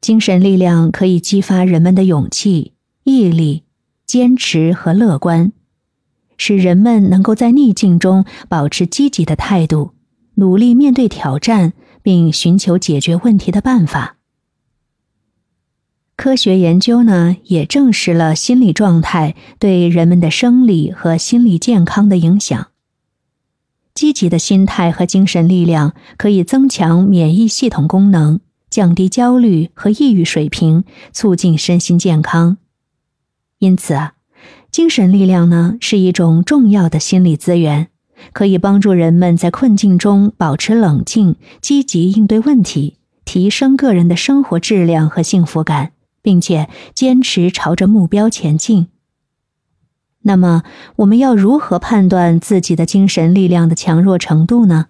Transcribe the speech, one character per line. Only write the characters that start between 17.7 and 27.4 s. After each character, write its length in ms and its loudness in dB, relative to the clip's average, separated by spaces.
实 200 -2
了 220 0
心 260 0
理 120 2
状 280 0
态 340 -4
对 300 0
人 180 0
们 140 2
的 100 0
生 360 2
理 260 0
和 240 -4
心 280 0
理 140 2
健 260 0
康 240 0
的 100 2
影 200 2
响。 300 -6
积 180 0
极 160 -2
的 100 0
心 260 2
态 260 -2
和 140 -4
精 220 0
神 220 0
力 160 2
量 300 0
可 120 -2
以 160 2
增 240 0
强 340 0
免 320 2
疫 140 2